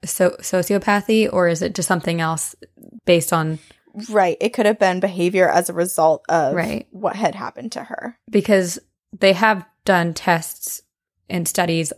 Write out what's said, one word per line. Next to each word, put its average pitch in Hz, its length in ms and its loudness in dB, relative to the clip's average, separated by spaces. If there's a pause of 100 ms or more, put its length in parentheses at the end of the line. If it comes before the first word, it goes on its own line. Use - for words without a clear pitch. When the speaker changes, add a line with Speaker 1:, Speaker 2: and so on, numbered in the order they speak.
Speaker 1:
so-, 180 360 0
sociopathy, 202 920 0
or 180 160 2
is 170 140 -2
it 175 140 -4
just 180 120 -4
something 170 320 -2
else 160 360 -6 (480)
based 175 280 4
on 160 280 0 (500)
Speaker 2:
Right. 196 300 2
It 226 120 0
could 214 140 0
have 214 140 2
been 185 180 2
behavior 185 500 2
as 180 220 2
a - 20 -8
result 165 560 0
of 160 280 2
Speaker 1:
Right. - 340 -4
Speaker 2:
what 190 240 -6
had 196 220 -2
happened 226 360 -12
to - 120 -10
her. - 340 -12 (100)
Speaker 1:
Because 196 520 0 (360)
they 190 180 4
have 202 300 2 (200)
done 170 300 2
tests - 680 -4 (480)
and 175 160 -4
studies, 165 520 -2